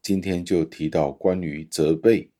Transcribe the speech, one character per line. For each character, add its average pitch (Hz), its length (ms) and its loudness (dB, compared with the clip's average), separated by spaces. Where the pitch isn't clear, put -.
今 98 180 -2
天 90 240 -4
就 87 220 2
提 80 240 -6
到 78 240 0
关 92 300 -2
于 78 240 -8
责 78 280 2
备 98 460 2